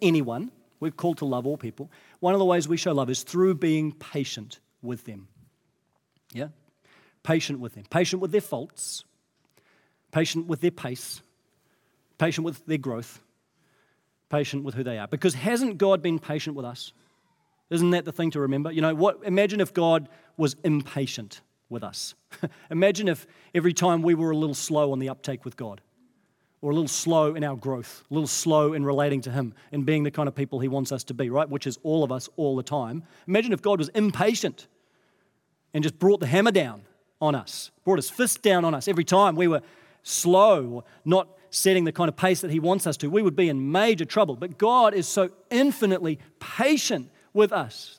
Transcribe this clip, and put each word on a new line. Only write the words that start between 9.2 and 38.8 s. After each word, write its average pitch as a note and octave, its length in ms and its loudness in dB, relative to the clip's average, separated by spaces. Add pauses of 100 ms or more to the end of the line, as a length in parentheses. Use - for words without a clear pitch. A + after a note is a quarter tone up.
Patient E3 360 -2
with D#3+ 140 -4
their F3 100 0
pace. - 500 -12 (960)
Patient D#3+ 280 -2
with D3 200 -10
their D#3 140 -2
growth. A#2+ 420 -10 (1080)
Patient C#3+ 340 -4
with C#3 100 -8
who B2+ 100 -6
they A#2+ 140 -8
are. G#2 100 -10
Because E3 280 -2
hasn't A3 420 -2
God G3 240 4
been E3 160 -2
patient D3+ 380 -6
with C3 100 -10
us? - 280 -14 (760)
Isn't E3+ 220 4
that F3 140 2
the E3 60 -8
thing E3 200 -2
to D3+ 80 -4
remember? C#3 320 -2
You D#3+ 100 -2
know, D#3+ 140 2
what? F#3 280 2
Imagine G3+ 380 2
if F3+ 100 0
God E3 380 2 (260)
was D3+ 280 0
impatient C#3 800 -4 (280)
with A#2 140 -10
us. - 320 -12 (260)
<laughs> - 300 -10
Imagine F#3+ 360 2
if - 200 -2 (260)
every E3+ 200 2
time E3+ 280 2
we E3+ 140 4
were D#3+ 160 -2
a D#3 40 0
little D3+ 200 -2
slow D3 380 0
on C3 40 -4
the C3 120 -4
uptake C3 360 -10
with B2+ 100 -12
God, G#2 240 -14 (840)
or C#3+ 100 -2
a - 40 2
little D#3+ 120 2
slow D#3 460 2
in D#3 100 -4
our C#3+ 120 -4
growth, B2+ 540 -8
a - 40 -6
little D3+ 140 0
slow D3+ 460 2
in C#3+ 120 -2
relating C#3+ 360 0
to B2+ 100 -10
Him B2 220 -4 (180)
and C#3+ 140 -4
being D3+ 180 2
the D3 80 -2
kind D3 160 -2
of C3 80 -6
people C#3 240 -4
He C3 80 -2
wants C3+ 240 -4
us C3 140 -6
to - 80 -10
be, B2 160 -4
right? C#3+ 200 0
Which C#3 160 -6
is B2+ 160 -6
all D#3 220 2
of B2+ 80 -2
us B2+ 260 -8
all C#3+ 180 0
the C3 80 -4
time. C#3+ 400 -6 (240)
Imagine A3 240 2
if F#3 100 -2
God G3 180 2
was D3 100 -2
impatient G#3 760 0 (1080)
and D3+ 100 0
just D#3 140 -2
brought G3 220 4
the D3+ 80 -4
hammer G3 240 4
down B2 320 -2 (360)
on D3+ 140 2
us, - 380 -10 (120)
brought F#3 140 4
His C#3 120 -4
fist - 340 -2
down F#3 200 4
on D#3+ 120 0
us C3 120 -6